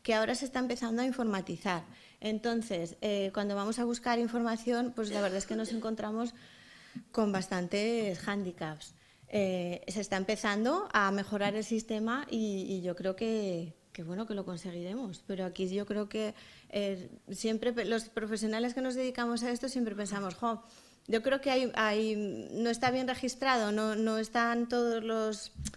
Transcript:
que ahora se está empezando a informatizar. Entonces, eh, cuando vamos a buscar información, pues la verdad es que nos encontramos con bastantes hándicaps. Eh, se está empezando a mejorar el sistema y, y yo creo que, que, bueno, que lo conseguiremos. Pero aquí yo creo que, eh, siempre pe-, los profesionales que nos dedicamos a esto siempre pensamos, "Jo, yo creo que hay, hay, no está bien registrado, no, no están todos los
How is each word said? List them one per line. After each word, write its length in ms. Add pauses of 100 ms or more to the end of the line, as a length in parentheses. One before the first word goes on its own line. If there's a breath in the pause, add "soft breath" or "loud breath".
que 120
ahora 200
se 100
está 140
empezando 440
a 40
informatizar. 800 (360 loud breath)
Entonces, 800
eh, 320
cuando 220
vamos 240
a 60
buscar 340
información, 800
pues 140
la 100
verdad 180
es 80
que 80
nos 180
encontramos 640 (800 loud breath)
con 180
bastantes 880
hándicaps. 760 (340 soft breath)
Eh, 580
se 140
está 160
empezando 760
a 200
mejorar 420
el 100
sistema 680
y, 380
y 140
yo 140
creo 180
que, 600 (180)
que, 100
bueno, 240
que 80
lo 100
conseguiremos. 800
Pero 180
aquí 240
yo 180
creo 220
que, 260 (360 loud breath)
eh, 400 (200)
siempre 420
pe-, 120
los 240
profesionales 680
que 60
nos 140
dedicamos 480
a 80
esto 180
siempre 260
pensamos, 400
"Jo, 280 (460 loud breath)
yo 140
creo 180
que 100
hay, 240
hay, 400 (380)
no 180
está 200
bien 180
registrado, 640
no, 240
no 220
están 500
todos 340
los 500 (240 loud breath)